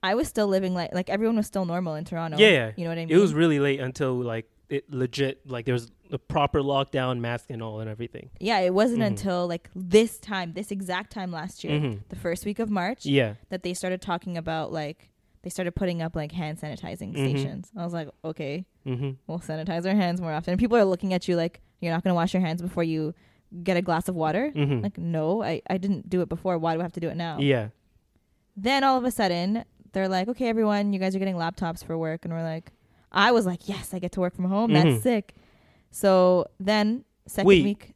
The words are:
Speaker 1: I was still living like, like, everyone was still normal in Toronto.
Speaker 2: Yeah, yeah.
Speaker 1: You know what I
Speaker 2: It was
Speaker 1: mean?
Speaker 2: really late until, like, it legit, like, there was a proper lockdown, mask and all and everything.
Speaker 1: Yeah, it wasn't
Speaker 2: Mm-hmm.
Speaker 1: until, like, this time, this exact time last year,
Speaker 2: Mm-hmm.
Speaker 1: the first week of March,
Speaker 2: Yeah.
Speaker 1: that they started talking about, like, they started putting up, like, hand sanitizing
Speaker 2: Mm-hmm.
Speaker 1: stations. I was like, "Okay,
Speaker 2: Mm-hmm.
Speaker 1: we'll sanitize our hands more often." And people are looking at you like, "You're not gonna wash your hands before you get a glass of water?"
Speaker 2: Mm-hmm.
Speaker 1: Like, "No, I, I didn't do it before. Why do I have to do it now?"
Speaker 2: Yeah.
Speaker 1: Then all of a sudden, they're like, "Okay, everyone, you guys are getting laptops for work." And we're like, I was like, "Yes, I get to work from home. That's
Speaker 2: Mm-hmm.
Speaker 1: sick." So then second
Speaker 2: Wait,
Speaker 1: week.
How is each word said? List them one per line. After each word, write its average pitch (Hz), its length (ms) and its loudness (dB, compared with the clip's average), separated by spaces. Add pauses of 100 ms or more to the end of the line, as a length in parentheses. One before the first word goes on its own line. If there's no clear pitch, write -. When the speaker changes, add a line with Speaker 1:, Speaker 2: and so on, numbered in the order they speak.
Speaker 1:
I 190 140 0
was 285 120 0
still 208 200 0
living 190 260 2
like, 175 200 -4
like, 180 160 -2
everyone 220 260 2
was 214 120 2
still 190 180 -4
normal 170 300 -2
in 160 100 -8
Toronto. 165 320 -6
Speaker 2:
Yeah, 214 120 10
yeah. 123 280 4
Speaker 1:
You 170 80 -6
know 165 60 -4
what 165 60 -4
I 165 120 -6
Speaker 2:
It 160 80 6
was 190 140 6
Speaker 1:
mean? 151 80 0
Speaker 2:
really 160 200 6
late 139 200 2
until, 127 360 -2
like, 117 340 -4 (200)
it - 220 -6
legit, 131 580 -2
like, 120 160 -6
there 131 80 2
was 117 180 -2 (200)
a 143 60 -6
proper 147 440 0
lockdown, 135 580 0
mask 117 300 -4
and 113 120 -10
all 110 200 -8
and 110 80 -8
everything. 113 400 -12 (100)
Speaker 1:
Yeah, 208 200 0
it 180 140 2
wasn't 233 280 4
Speaker 2:
Mm-hmm. 220 60 2
Speaker 1:
until, 190 400 -2
like, 170 280 -6
this 190 440 4
time, 185 340 -6
this 196 180 -8
exact 190 400 -6
time 185 200 -8
last 170 320 -10
year, 147 160 -2
Speaker 2:
Mm-hmm. 120 200 -2 (100)
Speaker 1:
the - 60 -12
first - 300 -4
week 208 140 -6
of 226 100 -2
March, 196 360 -2
Speaker 2:
Yeah. 131 300 4 (140)
Speaker 1:
that 185 140 -8
they 180 100 -4
started 185 280 -4
talking 175 360 -4
about, 160 340 -4
like, 151 380 -8 (320)
they 180 80 -10
started 175 240 -6
putting 175 280 -2
up, 160 140 -6
like, 151 160 -6
hand 165 280 -6
sanitizing - 540 -10
Speaker 2:
Mm-hmm. 139 240 0
Speaker 1:
stations. 139 380 -6
I 180 80 -8
was 170 100 -6
like, 160 160 -6 (160)
"Okay, 160 400 -6 (200)
Speaker 2:
Mm-hmm. 135 260 -4 (160)
Speaker 1:
we'll 165 120 -6
sanitize 170 460 -4
our 190 100 2
hands 180 260 2
more 160 120 -4
often." 170 200 -4
And 190 60 0
people 233 180 4
are 220 80 8
looking 185 280 0
at 180 160 -2
you 180 80 4
like, 170 240 -2 (180)
"You're 170 140 -2
not 170 100 -2
gonna 185 100 2
wash 170 200 2
your 185 80 2
hands 170 200 -2
before 175 220 -2
you 160 300 -2 (500)
get 180 140 2
a 175 40 2
glass 170 280 0
of 185 60 -2
water?" 170 380 0
Speaker 2:
Mm-hmm. 139 280 2
Speaker 1:
Like, 196 160 -4
"No, 170 440 0
I, 165 280 -2
I 190 80 0
didn't 185 320 -2
do 180 120 2
it 165 80 0
before. 175 280 -2
Why 165 160 0
do 160 80 0
I - 20 -2
have 175 100 -6
to 185 60 -8
do 165 100 -2
it - 60 -8
now?" 165 240 -6
Speaker 2:
Yeah. 131 300 2 (880)
Speaker 1:
Then 262 260 2
all 262 140 4
of 247 80 0
a 247 60 0
sudden, 190 520 0 (300)
they're 190 160 0
like, 190 180 0
"Okay, 247 220 -2
everyone, 208 420 2
you 190 80 0
guys 190 160 0
are 190 40 0
getting 190 160 0
laptops 170 500 -4
for 165 120 -4
work." 160 280 -4
And 165 80 -6
we're 165 100 -4
like, 160 300 -8 (400)
I 208 180 6
was 226 140 4
like, 180 240 -4
"Yes, 196 240 -8
I 185 60 -6
get 175 140 -6
to - 60 -6
work 180 160 -2
from 180 100 -4
home. 208 280 2
That's 165 160 6
Speaker 2:
Mm-hmm. 120 120 4
Speaker 1:
sick." 226 340 0 (560)
So 180 560 4 (120)
then 214 460 0 (220)
second 190 200 0
Speaker 2:
Wait, 185 160 8
Speaker 1:
week. - 320 -4